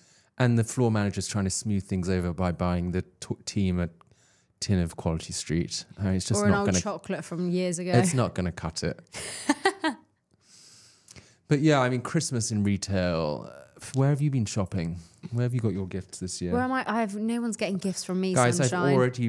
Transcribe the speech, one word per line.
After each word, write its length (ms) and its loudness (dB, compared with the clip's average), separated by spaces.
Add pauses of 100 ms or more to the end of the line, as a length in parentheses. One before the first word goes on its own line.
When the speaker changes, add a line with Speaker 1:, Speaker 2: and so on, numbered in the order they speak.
(420)
Speaker 1:
And 160 6
the 60 4
floor 260 2
manager's 380 0
trying 160 0
to 60 2
smooth 340 -2
things 240 -2
over 240 2
by 200 0
buying 400 0
the 100 0 (180)
t-, 140 -6 (100)
team 340 0
a 100 0 (720)
tin 200 2
of 160 -2
Quality 360 -4
Street. 520 -4 (140)
I 60 -8
mean, 100 2
it's 120 -2
just 140 2
Speaker 2:
Or 60 2
an 60 6
Speaker 1:
not 80 4
Speaker 2:
old 80 0
Speaker 1:
gonna, 120 2
Speaker 2:
chocolate 440 -6
from 260 -4
years 280 -2
ago. 140 -4
Speaker 1:
it's 220 4
not 200 0
gonna 180 -2
cut 300 -8
it. 240 -2
Speaker 2:
<laughs> 880 -2 (1500)
Speaker 1:
But 120 2
yeah, 200 6
I 100 4
mean, 100 0
Christmas 500 -2
in 140 2
retail, 880 0
uh, 280 -20 (140)
where 140 4
have 140 2
you 80 2
been 160 0
shopping? 500 -2 (360)
Where 100 0
have 100 0
you 80 -2
got 140 0
your 120 -4
gifts 320 -10
this 220 -8
year? 120 -2
Speaker 2:
Where 100 2
am 100 -2
I? 140 -2
I 140 0
have, 140 -2
no 280 -2
one's 160 -4
getting 180 -2
gifts 280 -4
from 180 -2
me, 120 0
Speaker 1:
Guys, 220 4
Speaker 2:
sunshine. 360 2
Speaker 1:
I've 40 6
already 320 2